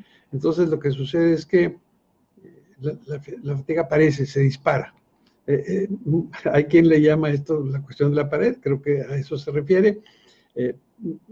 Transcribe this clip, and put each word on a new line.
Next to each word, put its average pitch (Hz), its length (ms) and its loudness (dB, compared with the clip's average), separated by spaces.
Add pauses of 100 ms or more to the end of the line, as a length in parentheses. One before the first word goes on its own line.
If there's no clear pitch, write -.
(320)
entonces 160 380 0
lo 147 100 -2
que 139 120 -2
sucede 165 420 0
es 151 120 -2
que 175 320 2 (1040)
la, 147 180 -6 (100)
la, 143 140 -10 (220)
la 143 140 -6
fatiga 160 240 -2
aparece, 151 440 2
se - 140 -4
dispara. 135 540 0 (540)
Eh, 143 200 0
eh, 190 220 -4 (640)
hay 151 140 2
quien 165 220 6
le 156 140 6
llama 151 300 4
esto 147 340 -2
la 135 160 -6
cuestión 143 300 -2
de 147 60 0
la 143 120 0
pared, 208 320 0
creo 139 180 -2
que 143 220 -2
a 127 140 -8
eso 139 220 -6
se 143 140 -10
refiere. 190 500 2 (520)
Eh, 123 220 -4 (560)